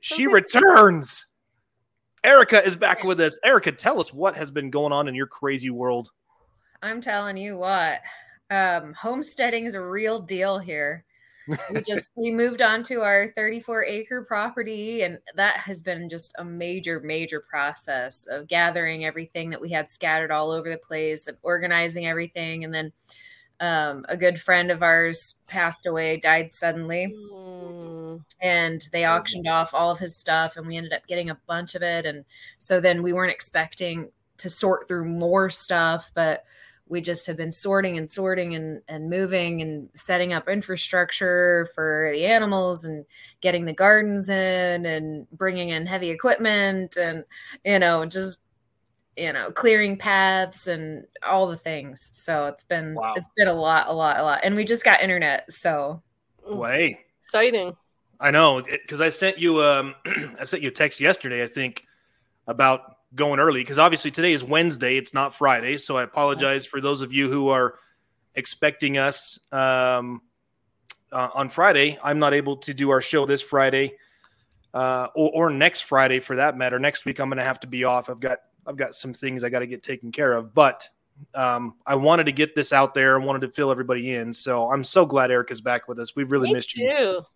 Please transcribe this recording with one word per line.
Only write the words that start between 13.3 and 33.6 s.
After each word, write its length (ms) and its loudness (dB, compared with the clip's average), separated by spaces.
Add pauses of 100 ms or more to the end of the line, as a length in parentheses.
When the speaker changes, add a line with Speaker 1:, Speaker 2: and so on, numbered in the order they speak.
Speaker 3:
thirty-four 480 -4
acre 400 -6
property, 800 -6
and 160 -6 (160)
that 220 0
has 240 -10
been 260 -8
just 300 -12
a 80 -12
major, 560 -8
major 400 -6
process 840 -6
of 200 -10
gathering 560 -2
everything 460 -8
that 100 -10
we 100 -12
had 200 -4
scattered 420 -2
all 200 -2
over 180 -6
the 80 -8
place 500 -6
and 160 -14
organizing 640 -2
everything. 560 -6
And 100 -10
then, 200 -8 (680)
um, 500 -2
a 80 -4
good 240 2
friend 300 2
of 120 0
ours 520 2 (120)
passed 380 -4
away, 320 -2
died 340 2
suddenly. 680 -4
Speaker 1:
Mm. 1080 -16 (180)
Speaker 3:
And 500 0
they 140 0
Speaker 2:
Oh, 100 4
Speaker 3:
auctioned 320 -6
off 260 0
all 160 2
of 100 -4
his 180 -8
stuff, 400 -2
and 100 -12
we 80 -10
ended 160 -8
up 160 -8
getting 220 -6
a 180 -10
bunch 280 -8
of 60 -6
it. 240 -2
And 200 -8 (340)
so 220 0
then 220 4
we 100 0
weren't 180 0
expecting 760 -6 (300)